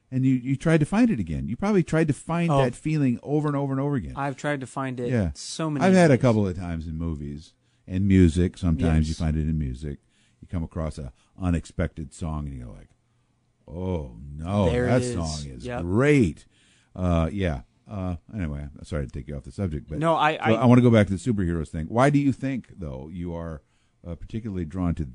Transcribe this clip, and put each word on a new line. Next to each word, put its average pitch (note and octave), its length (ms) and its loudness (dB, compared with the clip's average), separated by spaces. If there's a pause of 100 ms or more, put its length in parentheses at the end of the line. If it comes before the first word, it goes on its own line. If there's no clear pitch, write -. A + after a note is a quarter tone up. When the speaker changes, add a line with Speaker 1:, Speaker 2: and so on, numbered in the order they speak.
(100)
Speaker 1:
And C3 140 -2
you, C3 100 4
you B2+ 220 -2
tried D#3+ 240 2
to D3+ 60 2
find A3+ 240 2
it C3 100 0
again. D2+ 280 -4
You G#2+ 80 -6
probably G3 260 2
tried D#3+ 260 0
to C#3 60 0
find E3+ 360 -2
Speaker 2:
Oh. C#3 140 2
Speaker 1:
that B2 100 -2
feeling D3 480 0
over D3 240 -2
and D3 100 -2
over C#3 160 -4
and C3+ 80 -2
over C#3+ 140 -2
again. B2+ 220 -4
Speaker 2:
I've C#3 200 -6
tried D3 240 -4
to B2 60 -8
find C3 320 -6
it B2 120 -4
Speaker 1:
Yeah. G#2 240 2
Speaker 2:
so - 360 -8
many D3 140 0
Speaker 1:
I've F#3+ 100 6
had F3 160 8
a C3+ 40 8
Speaker 2:
ways. A#2 80 4
Speaker 1:
couple A2 260 4
of F2 80 -4
times E2+ 320 -6
in D#2 80 -6
movies D2+ 560 -6 (340)
and F#2 220 0
music. F2 480 6
Sometimes E2 500 2
you D#2 60 -2
Speaker 2:
Yes. - 60 -6
Speaker 1:
find D#2 180 0
it D#2 60 0
in D#2 160 -2
music. C#2 400 -6 (420)
You E2+ 80 -20
come F2 160 -6
across D#2+ 340 -8
a C#2 140 -12 (280)
unexpected E2 760 -4
song D#2 320 -8
and C#2 100 -12
you're A#1+ 120 -14
like, G1+ 200 -20 (800)
"Oh, D#2+ 500 -6 (200)
no, F2+ 340 0
Speaker 2:
There - 160 0
it - 20 0
Speaker 1:
that B2+ 140 2
Speaker 2:
is. B2 120 -4
Speaker 1:
song D#2 360 -6
is B1+ 160 -14
Speaker 2:
Yep. A#2+ 160 -8
Speaker 1:
great." A2+ 640 4 (500)
Uh, E2+ 360 2
yeah. F2 300 -2 (260)
Uh, F#2 280 -8 (180)
anyway, D2 320 -6 (120)
I'm - 60 -20
sorry D2 200 -6
to B1 80 -10
take D2 160 -12
you C#2+ 80 -8
off C#2 80 -10
the C2+ 80 -16
subject, D#2 360 -4
but D#2 100 -8
Speaker 2:
No, D#3+ 160 2
I, D3+ 220 2
Speaker 1:
so - 60 -10
Speaker 2:
I B2 100 2
Speaker 1:
I A2+ 120 2
wanna B2 180 8
go B2 80 6
back G#2+ 180 6
to F#2+ 80 -2
the - 20 -4 (140)
superheroes E2+ 360 -2
thing. D#2+ 180 -6
Why B2 220 2
do C#3+ 100 4
you C#3 140 2
think, C3+ 360 -8 (100)
though, C#2+ 340 -10
you F2 220 -8
are, E2 280 -10 (440)
uh, E2+ 80 -10
particularly G2+ 500 -8
drawn E2+ 300 -2
to D#2+ 100 -6 (100)